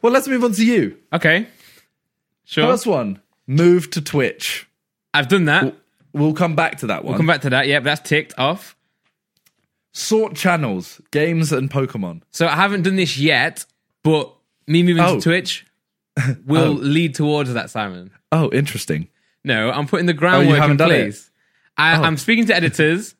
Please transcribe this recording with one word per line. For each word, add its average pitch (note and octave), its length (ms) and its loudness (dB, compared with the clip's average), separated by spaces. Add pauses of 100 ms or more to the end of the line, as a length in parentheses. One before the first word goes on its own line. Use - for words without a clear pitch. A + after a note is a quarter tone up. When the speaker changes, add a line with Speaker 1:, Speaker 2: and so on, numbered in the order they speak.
Speaker 1:
Well, A#3 120 2
let's C4 160 2
move B3+ 160 0
on A#3+ 80 2
to G#3 120 -2
you. G#3 320 0 (160)
Speaker 2:
Okay. E3+ 340 2 (960)
Sure. - 200 -2
Speaker 1:
First B3 220 0
one, A#2+ 340 -2 (260)
move E3+ 440 2
to E3+ 100 -6
Twitch. - 680 -4 (460)
Speaker 2:
I've C#3+ 160 0
done F3+ 180 4
that. D3+ 180 2
Speaker 1:
We'll, - 100 -6 (540)
we'll D#3 60 0
come E3 220 -2
back - 220 -2
to - 80 -8
that G2+ 180 -6
one. C#2 80 -6
Speaker 2:
We'll F#2+ 60 -4
come D#3 80 2
back D#3 160 0
to C#3 80 -2
that. C3 180 2
Yeah, C#3+ 120 2
but A#2+ 40 -12
that's - 240 -4
ticked D3+ 300 0
off. D3 380 -4 (1160)
Speaker 1:
Sort G#3+ 440 -2
channels, C#3+ 640 -4 (100)
games D#3+ 420 0
and C3+ 180 -2
Pokemon. G#2 600 -6
Speaker 2:
So - 160 -2
I D3 80 0
haven't G3 280 0
done F#3+ 140 0
this E3+ 220 -2
yet, D3 460 0 (400)
but D3+ 280 0 (340)
me E3 160 2
moving E3+ 200 4
Speaker 1:
Oh. F3 140 2
Speaker 2:
to - 60 -4
Twitch F3+ 440 -2 (800)
will D3+ 180 2
Speaker 1:
<laughs> D#3 60 2
Oh. D3+ 40 0
Speaker 2:
lead D3 420 -2
towards D3 400 -2
that, A2+ 160 -8
Simon. F#2+ 400 -10 (200)
Speaker 1:
Oh, D#3+ 220 2
interesting. G2 560 -4 (360)
Speaker 2:
No, A2+ 260 0
I'm C#3 160 -4
putting F3 200 -2
the F3 60 2
Speaker 1:
Oh, - 20 0
you D3 40 -10
Speaker 2:
groundwork C#3+ 400 4
Speaker 1:
haven't D3 140 4
Speaker 2:
in C#3+ 40 2
Speaker 1:
done D#3+ 160 4
it? C3+ 120 2
Speaker 2:
place. - 260 -12 (460)
I, D#3+ 220 2
Speaker 1:
Oh. D#3 40 2
Speaker 2:
I'm D#3+ 140 0
speaking A3+ 300 0
to G#3+ 80 2
editors. E3+ 640 0